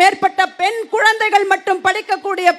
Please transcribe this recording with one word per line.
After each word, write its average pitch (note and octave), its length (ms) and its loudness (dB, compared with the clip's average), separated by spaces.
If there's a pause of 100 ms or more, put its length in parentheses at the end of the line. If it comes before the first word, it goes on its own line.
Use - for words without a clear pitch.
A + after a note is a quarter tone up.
மேற்பட்ட F#4+ 460 2
பெண் G4+ 440 -6
குழந்தைகள் G#4+ 540 2
மட்டும் F#4+ 400 -2
படிக்கக்கூடிய F#4+ 640 -2 (100)